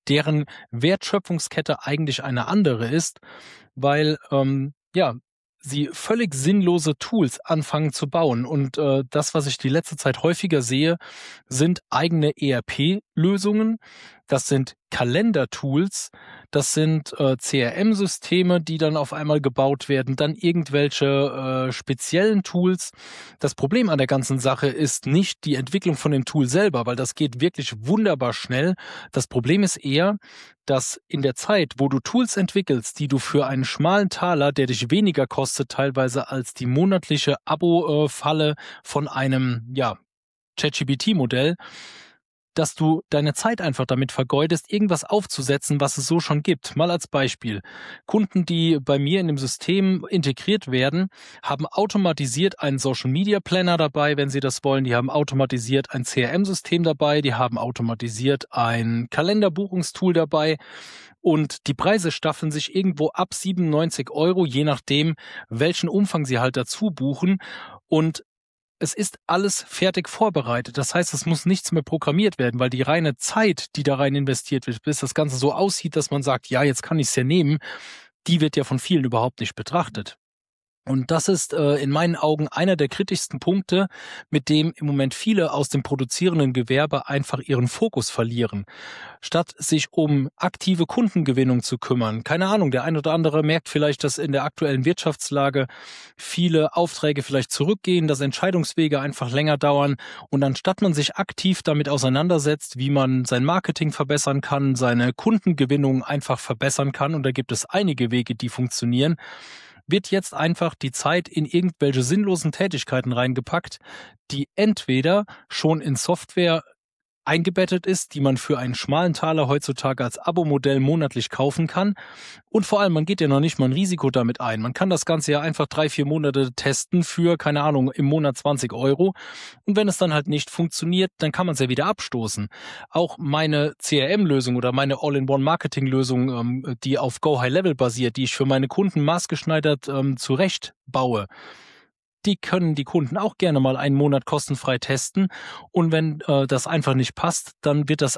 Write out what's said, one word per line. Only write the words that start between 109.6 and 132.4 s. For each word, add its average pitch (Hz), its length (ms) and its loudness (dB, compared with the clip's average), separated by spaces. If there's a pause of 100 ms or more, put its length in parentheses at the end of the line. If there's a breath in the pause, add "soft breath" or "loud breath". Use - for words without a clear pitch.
wird 196 240 0
jetzt 196 200 -2
einfach 165 440 -2
die 131 160 -6
Zeit 165 360 0
in 151 160 -2
irgendwelche 143 600 0
sinnlosen 180 480 0
Tätigkeiten 127 600 -2
reingepackt, 127 640 -2 (520 loud breath)
die 139 240 -4
entweder 196 720 2 (240 loud breath)
schon 160 320 0
in 139 160 -2
Software 175 640 0 (640)
eingebettet 175 600 0
ist, - 280 -2
die 147 60 -4
man 135 160 2
für 139 220 -2
einen 123 160 -4
schmalen 160 400 0
Taler 160 320 0
heutzutage 135 560 -2
als 123 160 -6
Abo-Modell 143 600 2
monatlich 139 500 0
kaufen 143 380 0
kann. 196 260 0 (560 loud breath)
Und 220 160 2
vor 208 140 2
allem, 190 140 4
man 156 100 2
geht 196 160 -2
ja 151 80 2
noch 139 100 4
nicht 156 220 0
mal 131 60 4
ein 127 60 2
Risiko 175 380 0
damit 120 300 0
ein. 113 200 -2
Man 123 140 -4
kann 190 160 0
das 160 140 0
Ganze 156 260 0
ja 147 100 2
einfach 156 280 -2
drei, 156 200 0
vier 143 160 -2
Monate 139 480 0
testen 160 520 0
für, 170 340 2
keine 147 240 0
Ahnung, 139 300 2
im 139 140 0
Monat 147 320 2
zwanzig 135 340 -2
Euro. 139 420 2 (520 loud breath)
Und 202 100 2
wenn 208 100 4
es 190 120 0
dann 175 140 2
halt 147 140 0
nicht 151 240 -2
funktioniert, 170 680 0
dann 151 140 0
kann 180 140 0
man's 151 140 -2
ja 127 80 2
wieder 131 180 0
abstoßen. 113 640 -4 (420 loud breath)